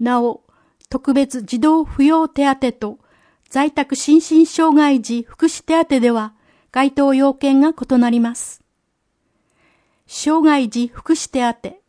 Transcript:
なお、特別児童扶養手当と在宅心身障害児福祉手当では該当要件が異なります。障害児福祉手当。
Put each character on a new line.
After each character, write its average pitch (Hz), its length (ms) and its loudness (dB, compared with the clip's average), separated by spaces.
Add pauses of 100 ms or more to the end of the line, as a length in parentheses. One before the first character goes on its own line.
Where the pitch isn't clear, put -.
な 240 200 0
お、 240 220 -4 (460)
特 269 240 -4
別 269 300 -2
児 226 180 -6
童 311 220 2
扶 - 200 -2
養 320 240 2
手 285 260 0
当 262 200 -4
と 214 260 -12 (480)
在 285 240 -2
宅 277 240 -6
心 294 220 2
身 320 280 4
障 320 300 2
害 285 260 2
児 233 220 -6
福 - 220 -6
祉 - 180 -2
手 330 220 0
当 277 160 0
で 240 100 2
は 214 220 -4 (400)
該 269 180 0
当 277 220 2
要 269 200 2
件 269 280 2
が 302 80 4
異 262 280 -2
な 240 120 2
り 233 100 0
ま 233 160 -4
す。 - 240 -16 (1500)
障 311 320 -2
害 277 280 0
児 240 160 -4
福 - 260 -4
祉 - 180 -8
手 262 100 -4
当。 240 360 -6 (120)